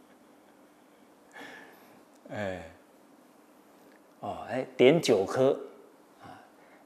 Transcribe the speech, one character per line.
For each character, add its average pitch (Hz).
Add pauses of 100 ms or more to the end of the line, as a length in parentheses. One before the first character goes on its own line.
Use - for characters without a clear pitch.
(2250)
哎， 95 (1600)
哦， 90
哎， 127 (100)
点 147
九 98
颗 131 (640)
啊， - (480)